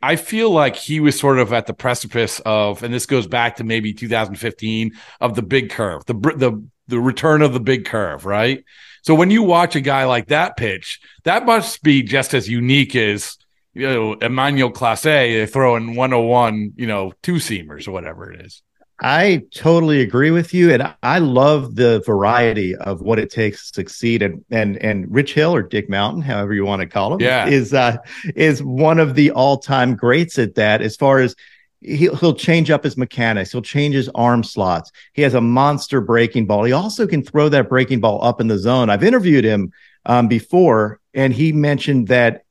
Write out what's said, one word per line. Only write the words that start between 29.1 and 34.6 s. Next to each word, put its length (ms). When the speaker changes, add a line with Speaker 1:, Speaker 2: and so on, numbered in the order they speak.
Speaker 2:
the 160
all-time 640
greats 440
at 160
that. 260
As 140
far 240
as 160
he'll, 340
he'll 200
change 360
up 120
his 120
mechanics, 560
he'll 120
change 320
his 200
arm 260
slots. 500